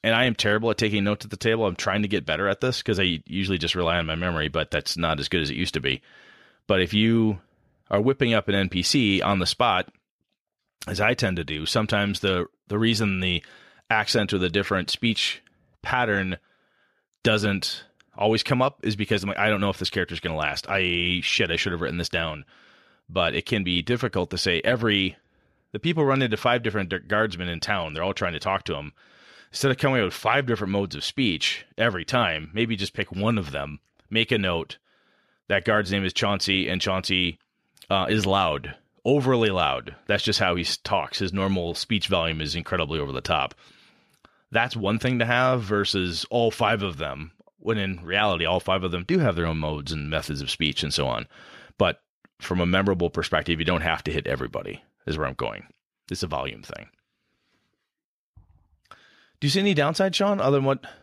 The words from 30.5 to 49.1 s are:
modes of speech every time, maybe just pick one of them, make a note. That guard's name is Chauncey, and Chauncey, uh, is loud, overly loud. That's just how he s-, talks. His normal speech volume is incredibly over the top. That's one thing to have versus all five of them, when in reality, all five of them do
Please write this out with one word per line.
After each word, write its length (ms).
modes 220
of 100
speech 600
every 300
time, 480
maybe 220
just 180
pick 180
one 240
of 140
them, 300
make 240
a 60
note. 400
That 180
guard's 260
name 120
is 100
Chauncey, 540
and 120
Chauncey, 580
uh, 180
is 160
loud, 500
overly 460
loud. 440
That's 180
just 160
how 140
he 80
s-, 160
talks. 400
His 160
normal 400
speech 340
volume 320
is 140
incredibly 460
over 120
the 80
top. 340
That's 260
one 220
thing 200
to 80
have 360
versus 680
all 200
five 320
of 140
them, 360
when 180
in 260
reality, 440
all 140
five 220
of 100
them 140
do 120